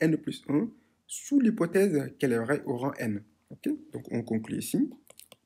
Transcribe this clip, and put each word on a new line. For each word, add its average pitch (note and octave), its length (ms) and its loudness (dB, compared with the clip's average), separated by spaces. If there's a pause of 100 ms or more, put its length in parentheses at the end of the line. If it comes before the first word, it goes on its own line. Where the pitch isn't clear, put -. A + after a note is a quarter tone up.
n D#3 160 4
plus - 320 -10
un E3+ 200 0 (360)
sous - 340 0
l'hypothèse F3 800 2
qu'elle B2+ 140 2
est A#2 60 2
vraie C#3 260 0
au C3 100 -2
rang B2+ 220 -2
n. G#2+ 260 -4 (280)
Ok ? - 180 -6 (240)
Donc, A#2+ 180 -10
on A#2 120 -2
conclut A2 340 -4
ici. A3 320 0 (560)